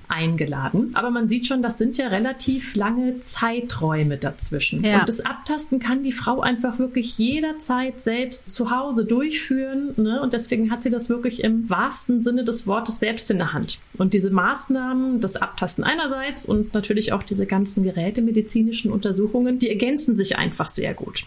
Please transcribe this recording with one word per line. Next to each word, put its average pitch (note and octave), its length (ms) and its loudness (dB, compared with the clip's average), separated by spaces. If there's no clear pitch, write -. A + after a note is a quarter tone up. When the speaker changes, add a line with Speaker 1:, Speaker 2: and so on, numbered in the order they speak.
Speaker 1:
eingeladen. D#3+ 840 0
Aber A#3+ 180 0
man A#3 200 2
sieht A#3+ 160 0
schon, C4 160 0
das A#3 160 0
sind A#3 180 2
ja C4 120 0
relativ B3+ 680 -2
lange B3 480 0
Zeiträume D#3+ 960 0
dazwischen. D3+ 680 -2
Speaker 2:
Ja. G#3 160 6
Speaker 1:
Und F3+ 80 2
das A3+ 160 -2
Abtasten D4 540 -2
kann B3 240 0
die C4+ 100 -2
Frau B3 300 -2
einfach A#3+ 360 0
wirklich B3+ 380 -2
jederzeit C4 840 0
selbst B3 480 -2
zu A#3 200 -2
Hause B3+ 360 0
durchführen, C4+ 880 0
ne? A3 240 2
Und B3+ 140 0
deswegen A3+ 360 0
hat A#3+ 120 -4
sie C4 80 2
das A#3+ 180 -2
wirklich A#3+ 340 -2
im A3+ 280 2
wahrsten A#3+ 500 0
Sinne A#3+ 240 2
des A3+ 220 -2
Wortes G#3+ 320 -2
selbst A3 320 -2
in G3 80 2
der D#3 160 -2
Hand. - 240 -4
Und F#3+ 160 2
diese G3 180 4
Maßnahmen, B3+ 920 0
das - 140 -2
Abtasten - 460 -4
einerseits C#4 600 -2
und G#3+ 300 0
natürlich G#3+ 400 2
auch F#3+ 80 0
diese G3 240 -2
ganzen G3 360 2
gerätemedizinischen A3 1120 2
Untersuchungen, G#3+ 680 2
die A#3+ 100 2
ergänzen A#3+ 440 2
sich F#3+ 220 2
einfach - 320 -2
sehr - 240 -2
gut. - 340 -8